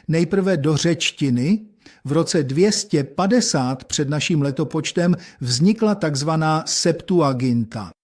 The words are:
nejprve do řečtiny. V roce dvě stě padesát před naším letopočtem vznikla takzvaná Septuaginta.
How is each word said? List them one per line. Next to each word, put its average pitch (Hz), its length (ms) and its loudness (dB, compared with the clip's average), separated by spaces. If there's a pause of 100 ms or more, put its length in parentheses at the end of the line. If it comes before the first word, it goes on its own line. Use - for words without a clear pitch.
nejprve 175 480 2
do 151 200 2
řečtiny. 156 840 0 (440)
V 135 80 -6
roce 165 300 2
dvě 156 300 2
stě 156 320 -2
padesát 165 800 0
před 147 240 -4
naším 151 340 0
letopočtem 160 760 0 (240)
vznikla 190 540 2
takzvaná 156 720 -2
Septuaginta. 127 1200 0 (140)